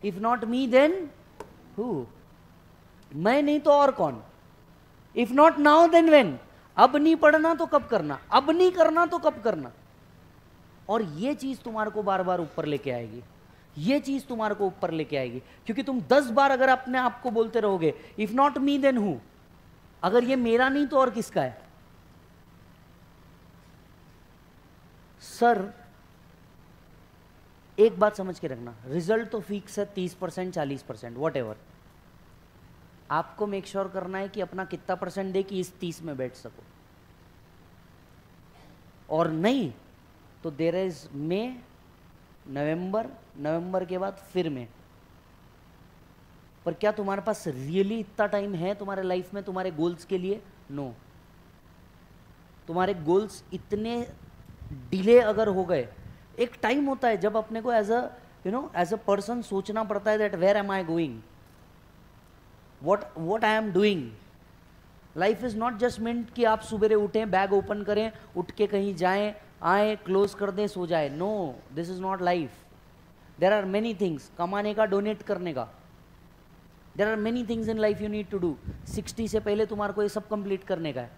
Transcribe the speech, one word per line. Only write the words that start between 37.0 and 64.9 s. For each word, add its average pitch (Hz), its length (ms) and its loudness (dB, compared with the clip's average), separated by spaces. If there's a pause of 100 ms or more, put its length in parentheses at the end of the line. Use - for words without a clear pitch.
और 165 180 2
नहीं 170 460 0 (720)
तो 165 80 -6
there 170 400 -2
is 143 240 -16 (140)
May, 226 240 -4 (960)
नवंबर, 170 600 -4 (300)
नवंबर 175 480 -4
के 180 120 -6
बाद 190 160 -4
फिर 180 360 -4
May। 127 160 -8 (2000)
पर 170 80 -4
क्या 208 180 0
तुम्हारे 202 300 -4
पास 214 260 -4
really 160 440 -2
इतना 220 340 -2
time 202 300 -2
है 180 200 -4
तुम्हारे 190 280 -6
life 180 300 -4
में 202 100 -8
तुम्हारे 185 280 -6
goals 165 340 -4
के 190 120 -4
लिए? 196 260 -4 (280)
No। 139 200 -8 (1800)
तुम्हारे 185 260 0
goals 185 500 0 (100)
इतने 226 600 -6 (600)
delay 190 460 6
अगर 214 280 2
हो 190 180 0
गए, 151 280 0 (460)
एक 240 220 -2
time 277 240 2
होता 262 220 0
है 220 100 2
जब 208 200 0
अपने 226 240 -4
को 240 100 -2
as 214 180 2
a, 240 200 2 (380)
you 196 80 -2
know, 269 200 -6
as 175 180 0
a 220 60 -4 (100)
person 208 320 0
सोचना 208 420 -4
पड़ता 208 280 -2
है 214 80 2
that 202 160 0
where 202 300 2
am 196 60 -4
I 185 180 -2
going, 160 300 -2 (1700)
what, 175 420 -2
what 220 140 0
I 220 200 2
am 190 140 -2
doing। 190 320 2 (1080)